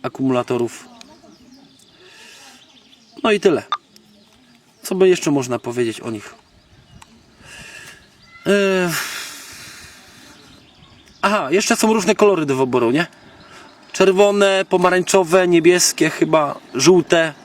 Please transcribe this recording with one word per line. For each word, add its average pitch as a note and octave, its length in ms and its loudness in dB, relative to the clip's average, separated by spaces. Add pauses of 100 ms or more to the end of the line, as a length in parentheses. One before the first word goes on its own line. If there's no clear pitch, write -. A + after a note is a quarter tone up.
akumulatorów. B2 840 -4 (2250)
No A3+ 100 0
i G#3 80 0
tyle. D3 220 2 (1200)
Co - 120 -8
by F#3 140 4
jeszcze F3 220 0
można B2+ 280 -2
powiedzieć A#2+ 420 -6
o A#2+ 100 -10
nich? G#2+ 240 -14 (2000)
Yy... F#3+ 60 0 (2750)
aha, G3 280 -2
jeszcze G#3+ 260 0
są G#3+ 160 0
różne G#3 220 0
kolory F#3 320 2
do C#3 100 -2
wyboru, B2 340 0
nie? D#3+ 160 -2 (880)
Czerwone, G3 760 2
pomarańczowe, F3+ 800 2
niebieskie, E3+ 640 2
chyba D#3 480 -2 (160)
żółte. D#3+ 600 2 (100)